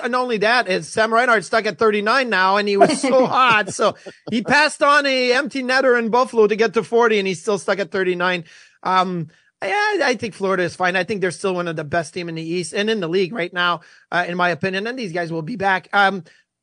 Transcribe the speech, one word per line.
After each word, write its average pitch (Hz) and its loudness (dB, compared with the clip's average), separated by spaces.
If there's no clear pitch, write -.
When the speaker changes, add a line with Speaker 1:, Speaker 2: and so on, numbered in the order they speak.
Speaker 1:
not 254 0
only 247 -2
that, 226 2
is 185 -4
Sam 226 0
Reinhart's 226 2
stuck 220 0
at 202 -4
thirty-nine 226 2
now, 190 4
and 208 0
he 202 0
was 202 4
so 262 4
Speaker 2:
<laughs> - -
Speaker 1:
hot. 214 2
So 214 0
he 226 0
passed 294 2
on 285 4
a 254 0
empty 269 -2
netter 254 2
in 233 -2
Buffalo 233 2
to 208 0
get 214 0
to 226 0
forty, 226 2
and 190 -2
he's 185 -6
still 208 -2
stuck 196 -4
at 196 -6
thirty-nine. 180 -2
Um, 180 0
yeah, 415 -2
I 254 0
think 226 -8
Florida 190 -2
is 165 -4
fine. 180 0
I 185 0
think 208 -6
they're 180 0
still 190 -4
one 175 -4
of 160 -6
the 160 -6
best 156 -4
team 175 -8
in 165 -10
the 160 -8
East 170 -6
and 208 -2
in 220 -2
the 165 -4
league 185 0
right 180 -6
now, 175 0
uh, 175 0
in 175 -6
my 175 2
opinion. 190 -4
And 254 -8
these 208 -6
guys 170 -6
will 165 -6
be 160 -10
back. 190 -2
Um, 196 2